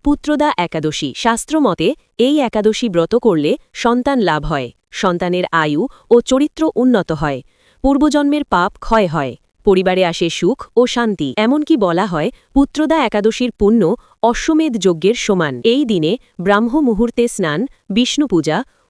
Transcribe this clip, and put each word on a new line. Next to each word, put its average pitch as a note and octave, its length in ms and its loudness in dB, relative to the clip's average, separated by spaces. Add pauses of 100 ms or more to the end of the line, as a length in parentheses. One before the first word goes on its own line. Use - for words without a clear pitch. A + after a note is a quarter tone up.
পুত্রদা D4 540 -2
একাদশী। D#3 580 -4
শাস্ত্রমতে A#3 800 -2 (220)
এই C#4 220 2
একাদশী A3 500 0
ব্রত E3+ 260 0
করলে F#3 420 0 (160)
সন্তান B3 460 0
লাভ D#3 260 0
হয়, C#3 260 -4 (200)
সন্তানের F3+ 600 -2
আয়ু D#3 360 0 (240)
ও A#3+ 100 6
চরিত্র D4+ 540 0
উন্নত A#3 360 0
হয়, D3 300 -2 (400)
পূর্বজন্মের C#4+ 640 2
পাপ F3+ 360 0
ক্ষয় A3 280 2
হয়, C#3+ 280 -4 (280)
পরিবারে F#3 420 4
আসে E3+ 240 -2
সুখ - 480 -4
ও A#3+ 100 4
শান্তি। G3+ 500 -2
এমনকি C#4+ 400 2
বলা F#3 280 0
হয়, F3 260 -4 (220)
পুত্রদা C#4+ 520 0
একাদশীর A3 460 -2
পুণ্য G#3 440 2 (280)
অশ্বমেধ C#4+ 540 0
যজ্ঞের F#3 360 2
সমান। D#3+ 500 -2
এই C4 220 2
দিনে F#3 320 0 (240)
ব্রাহ্ম A3 380 2
মুহূর্তে A#3+ 480 0
স্নান, E3+ 380 -2 (240)
বিষ্ণু B3 380 0
পূজা, D#3+ 360 0 (260)